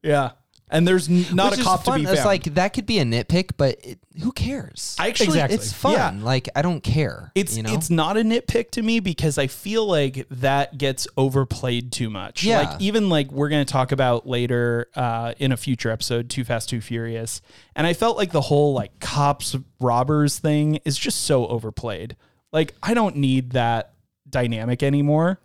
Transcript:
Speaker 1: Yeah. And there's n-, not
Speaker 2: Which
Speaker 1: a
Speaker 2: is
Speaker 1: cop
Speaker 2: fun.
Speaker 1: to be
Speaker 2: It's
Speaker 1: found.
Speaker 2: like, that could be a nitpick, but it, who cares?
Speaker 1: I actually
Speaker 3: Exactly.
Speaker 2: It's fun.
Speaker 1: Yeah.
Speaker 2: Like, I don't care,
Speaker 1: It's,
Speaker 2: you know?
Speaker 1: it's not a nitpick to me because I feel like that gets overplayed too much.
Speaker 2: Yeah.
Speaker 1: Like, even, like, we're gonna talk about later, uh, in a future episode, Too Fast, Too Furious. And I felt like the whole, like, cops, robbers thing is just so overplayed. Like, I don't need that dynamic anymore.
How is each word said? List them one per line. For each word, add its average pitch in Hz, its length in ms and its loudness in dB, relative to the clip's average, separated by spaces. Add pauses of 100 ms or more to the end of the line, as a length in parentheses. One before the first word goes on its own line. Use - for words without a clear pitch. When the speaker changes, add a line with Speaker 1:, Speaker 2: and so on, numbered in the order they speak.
Speaker 1:
Yeah. 143 280 2 (380)
And 165 180 4
there's 185 220 4
n-, 180 240 4
not 190 200 4
Speaker 2:
Which 285 60 0
Speaker 1:
a - 20 0
Speaker 2:
is 240 60 2
Speaker 1:
cop 185 180 2
Speaker 2:
fun. 262 160 2
Speaker 1:
to - 60 0
be - 40 0
Speaker 2:
It's - 120 4
Speaker 1:
found. - 40 4
Speaker 2:
like, 196 160 2 (120)
that 185 180 2
could 220 140 -6
be 220 120 2
a 147 60 4
nitpick, 120 520 0
but 139 280 0
it, - 160 -16 (200)
who 226 120 -2
cares? - 680 -6
Speaker 1:
I 170 80 0
actually 226 220 2
Speaker 3:
Exactly. 156 260 4
Speaker 2:
It's 107 180 -4
fun. 285 200 0
Speaker 1:
Yeah. 113 320 0
Speaker 2:
Like, 127 320 0
I 147 60 0
don't 170 200 0
care, 127 540 -2
Speaker 1:
It's, 202 200 -2
Speaker 2:
you 226 60 -4
know? 220 100 -2
Speaker 1:
it's 175 160 -2
not 170 280 2
a 226 60 2
nitpick 226 500 0
to 233 100 -4
me 226 160 2
because 156 400 -2
I 139 80 0
feel 214 400 -2
like 139 420 0
that 139 480 0
gets 135 300 -2 (100)
overplayed 127 760 0
too 113 180 -4
much. 101 320 -8
Speaker 2:
Yeah. 214 200 2
Speaker 1:
Like, - 200 -6
even, 208 260 2
like, 147 220 2
we're 143 180 -2
gonna 147 160 2
talk 131 280 0
about 123 340 0
later, 120 680 0
uh, 117 420 -4
in 135 140 0
a 123 40 0
future 120 360 -4
episode, 117 360 -2
Too - 140 -6
Fast, 117 260 -4
Too 117 120 -4
Furious. 117 640 -8 (340)
And 156 100 2
I 175 60 2
felt 226 240 0
like 196 160 -2
the 156 80 2
whole, 147 340 2
like, 113 240 -6
cops, - 560 -2 (240)
robbers 135 640 2
thing 151 440 2
is 139 140 -2
just - 280 -4
so 131 200 2
overplayed. 113 680 -6 (360)
Like, 156 300 0
I 220 120 -2
don't 220 200 0
need 131 380 0
that 117 400 0 (360)
dynamic 120 540 -2
anymore. 147 640 2